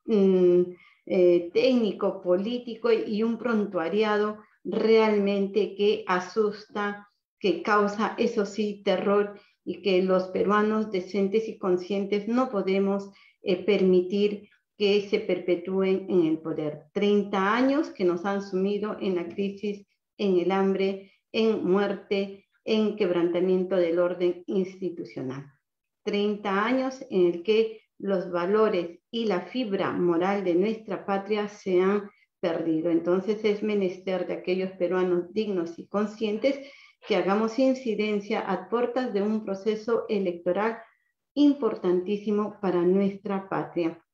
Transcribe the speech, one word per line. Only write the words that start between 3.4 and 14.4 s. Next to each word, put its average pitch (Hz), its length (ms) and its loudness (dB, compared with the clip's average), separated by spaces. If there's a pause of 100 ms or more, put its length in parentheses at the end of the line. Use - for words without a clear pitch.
realmente 202 1120 2
que 208 320 0
asusta, 202 1040 -4 (320)
que 170 220 0
causa, 208 540 0
eso 220 300 0
sí, 208 380 -6
terror, 202 560 0 (240)
y - 180 -8
que 185 200 4
los 185 260 2
peruanos 208 640 0
decentes 196 560 -2
y 202 100 -12
conscientes 196 680 -2
no 254 200 0
podemos, 196 640 -2 (320)
eh, 185 220 0
permitir 202 840 2 (280)